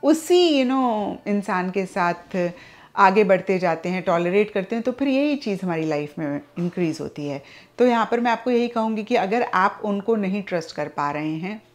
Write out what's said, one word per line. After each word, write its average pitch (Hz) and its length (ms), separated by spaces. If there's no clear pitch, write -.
उसी, 320 580
you 247 80
know, 214 440
इंसान 190 440
के 190 140
साथ 175 640
आगे 196 260
बढ़ते 185 360
जाते 170 300
हैं, 185 140
टॉलरेट 180 480
करते 196 240
हैं, 233 80
तो 254 80
फिर 269 160
यही 277 280
चीज़ 208 280
हमारी 165 220
लाइफ 147 340
में 143 220
इंक्रीज 170 420
होती 147 260
है। 139 160
तो 240 100
यहाँ 233 240
पर 240 80
मैं 240 120
आपको 233 200
यही 240 160
कहूँगी 220 360
कि 247 120
अगर 214 260
आप 196 440
उनको 202 300
नहीं 202 280
ट्रस्ट 165 320
कर 151 120
पा 143 240
रहे 151 200
हैं 185 300